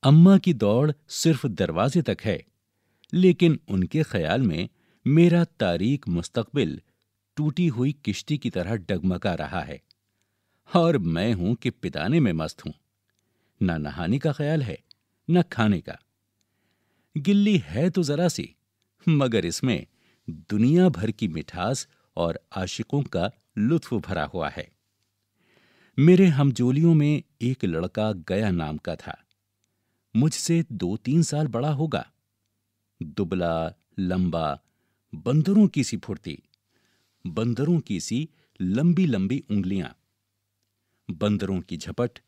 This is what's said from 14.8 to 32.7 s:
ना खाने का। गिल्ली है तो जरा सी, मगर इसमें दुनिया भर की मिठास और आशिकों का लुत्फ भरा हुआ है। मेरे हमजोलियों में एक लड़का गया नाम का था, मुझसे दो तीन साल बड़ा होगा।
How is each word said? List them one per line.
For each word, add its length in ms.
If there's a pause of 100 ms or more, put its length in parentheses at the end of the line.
ना 120
खाने 400
का। 180 (1200)
गिल्ली 400
है 320
तो 140
जरा 240
सी, 280 (540)
मगर 360
इसमें 420 (420)
दुनिया 600
भर 220
की 160
मिठास 600 (280)
और 240 (140)
आशिकों 500
का 280 (260)
लुत्फ 360
भरा 300
हुआ 260
है। 220 (1300)
मेरे 280
हमजोलियों 680
में 300 (180)
एक 240
लड़का 460
गया 400
नाम 260
का 180
था, 300 (920)
मुझसे 560
दो 260
तीन 260
साल 240
बड़ा 220
होगा। 420 (920)